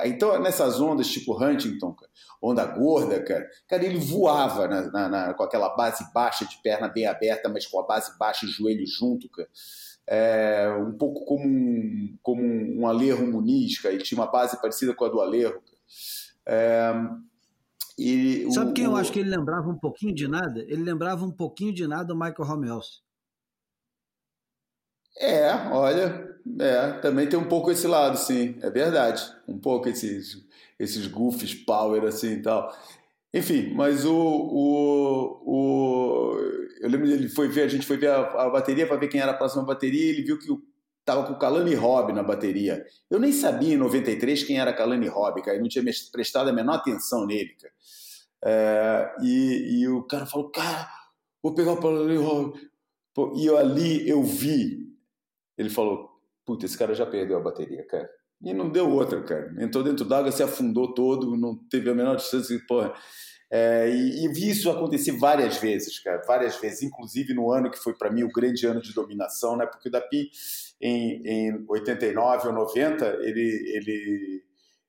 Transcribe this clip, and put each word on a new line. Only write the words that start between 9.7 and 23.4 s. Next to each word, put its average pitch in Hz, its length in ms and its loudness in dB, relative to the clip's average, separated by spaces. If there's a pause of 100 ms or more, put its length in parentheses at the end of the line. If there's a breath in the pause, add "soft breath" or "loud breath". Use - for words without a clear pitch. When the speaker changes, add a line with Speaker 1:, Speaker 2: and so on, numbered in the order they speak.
Speaker 1:
É, 107 600 2 (100)
um 107 180 -2
pouco - 280 -4
como 143 240 0
um, 113 720 0
como 123 180 0
um, 110 400 -2
um 117 60 0
Alejo 120 400 2
Muniz, 117 540 0
cara, 98 120 0
ele 95 120 -4
tinha 110 160 -4
uma 110 100 -2
base 123 300 0
parecida 117 340 -2
com 123 100 -2
a 113 40 2
do 110 120 0
Alejo, 107 340 0
cara. - 260 -20 (680 loud breath)
É, 113 480 2 (1040)
e 127 540 2
Speaker 2:
Sabe - 180 0
Speaker 1:
o, - 40 -2
Speaker 2:
quem - 100 0
eu - 80 2
Speaker 1:
o 208 40 2
Speaker 2:
acho 196 160 0
que 202 60 -2
ele 196 120 0
lembrava 165 380 -2
um 170 100 -4
pouquinho 185 360 -4
de 143 140 -4
nada? 156 400 -4
Ele 151 160 -4
lembrava 175 400 -2
um 185 80 -4
pouquinho 196 400 -4
de 175 160 -4
nada 170 240 -4
o 165 40 -2
Michael 160 280 -4
Romelso. 139 600 -6 (2250)